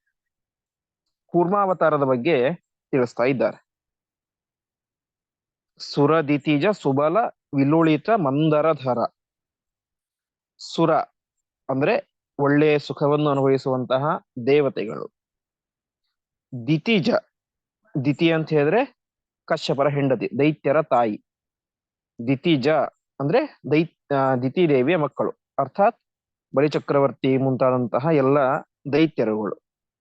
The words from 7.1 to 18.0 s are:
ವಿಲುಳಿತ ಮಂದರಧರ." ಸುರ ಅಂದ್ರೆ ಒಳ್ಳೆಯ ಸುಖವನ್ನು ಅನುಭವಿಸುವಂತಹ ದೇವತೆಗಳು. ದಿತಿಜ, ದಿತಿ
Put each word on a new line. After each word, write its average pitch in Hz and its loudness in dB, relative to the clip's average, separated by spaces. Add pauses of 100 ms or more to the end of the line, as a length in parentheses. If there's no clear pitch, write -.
ವಿಲುಳಿತ 151 2
ಮಂದರಧರ." 151 0 (1600)
ಸುರ 165 -2 (800)
ಅಂದ್ರೆ 139 0 (460)
ಒಳ್ಳೆಯ 147 4
ಸುಖವನ್ನು 147 -2
ಅನುಭವಿಸುವಂತಹ 135 0 (440)
ದೇವತೆಗಳು. 131 -2 (1500)
ದಿತಿಜ, 156 0 (840)
ದಿತಿ 147 0